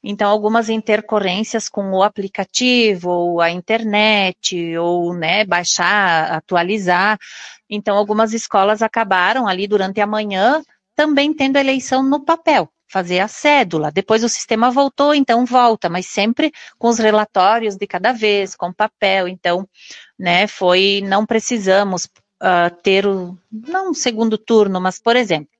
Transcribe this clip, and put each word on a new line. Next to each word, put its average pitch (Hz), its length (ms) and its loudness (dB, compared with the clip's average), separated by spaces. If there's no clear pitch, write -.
então 202 260 -2
algumas 214 380 0
intercorrências 214 1000 -2
com 196 220 -6
o 190 140 2
aplicativo, 208 1040 -2
ou 175 300 0
a 170 100 2
internet, 196 1300 -2
ou, 175 360 -2
né, 175 320 -2
baixar, 180 840 0
atualizar. 180 880 0
Então, 208 280 -4
algumas 214 360 0
escolas 214 500 0
acabaram 208 680 0
ali 190 180 -2
durante 196 340 -2
a 202 60 2
manhã 214 560 0
também 294 400 2
tendo 269 220 0
eleição 269 480 0
no 277 200 0
papel, 302 460 0
fazer 180 320 -4
a 190 80 0
cédula. 190 640 0
Depois 196 320 0
o 240 60 0
sistema 226 420 0
voltou, 277 420 2
então 254 320 2
volta, 240 440 2
mas 175 180 -4
sempre 240 460 -2
com - 80 -2
os 233 140 2
relatórios 214 720 2
de 196 140 -8
cada 190 240 -2
vez, 208 420 -2
com 180 180 -8
papel. 196 540 0
Então, 180 420 -4
né, 180 300 0
foi, 196 580 2
não 196 220 0
precisamos, 202 800 0
ah, 175 320 2
ter 196 380 0
o, 185 280 -4
não 320 400 -6
um 294 40 -2
segundo 220 440 -2
turno, 202 420 2
mas, 185 200 -4
por 233 160 2
exemplo 185 320 -2